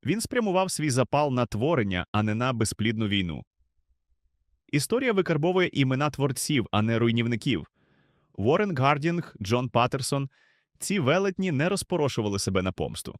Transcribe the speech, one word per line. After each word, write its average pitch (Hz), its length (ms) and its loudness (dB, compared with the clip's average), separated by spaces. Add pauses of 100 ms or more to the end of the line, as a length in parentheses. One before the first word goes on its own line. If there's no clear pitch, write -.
Він 196 160 0
спрямував 190 500 0
свій 151 200 -2
запал 131 420 2
на 123 140 0
творення, 107 640 0
а 107 100 2
не 107 120 0
на 123 180 -2
безплідну 110 560 -2
війну. 87 360 0 (1300)
Історія 226 400 0
викарбовує 180 600 2
імена 135 380 2
творців, 139 600 0
а 107 100 2
не 113 160 2
руйнівників. 117 680 0 (640)
Уоррен 143 460 0
Гардінг, 151 640 0
Джон 120 260 0
Паттерсон — 131 600 0 (500)
ці 202 200 -2
велетні 185 540 0
не 147 160 0
розпорошували 135 680 -2
себе 95 240 0
на 92 100 -2
помсту. - 480 -8